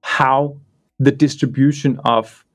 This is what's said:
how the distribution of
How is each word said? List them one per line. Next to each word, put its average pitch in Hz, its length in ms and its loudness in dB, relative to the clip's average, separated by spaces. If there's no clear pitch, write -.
how 143 560 -2
the 139 120 4
distribution 139 920 0
of 113 400 -2